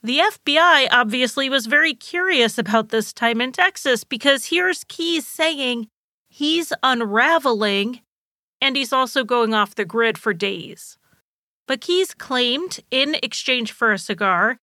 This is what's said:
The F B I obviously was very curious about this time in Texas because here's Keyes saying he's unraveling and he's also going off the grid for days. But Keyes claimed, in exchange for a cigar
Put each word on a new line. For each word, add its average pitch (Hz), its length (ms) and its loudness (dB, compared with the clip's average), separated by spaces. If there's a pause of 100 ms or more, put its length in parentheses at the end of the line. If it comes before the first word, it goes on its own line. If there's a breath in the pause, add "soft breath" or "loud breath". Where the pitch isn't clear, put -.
The 247 200 -2
F 415 240 0
B 285 120 2
I 320 320 6
obviously 247 600 2
was 262 160 0
very 294 280 2
curious 320 640 0
about 220 320 0
this 220 220 -2
time 233 300 0
in 254 100 -4
Texas 349 540 0
because 269 400 0
here's 359 400 -2
Keyes 330 420 -4
saying 269 640 -4 (400)
he's 311 420 -2 (100)
unraveling 233 1160 0 (640)
and 269 160 0
he's 269 160 -2
also 262 320 0
going 233 280 2
off 208 220 0
the 214 80 -2
grid 220 340 0
for 214 160 -2
days. 185 640 -8 (720)
But 269 140 -4
Keyes 359 320 0
claimed, 254 680 -4 (100)
in 285 320 0
exchange 247 520 -4
for 226 180 0
a 196 80 -2
cigar 196 640 0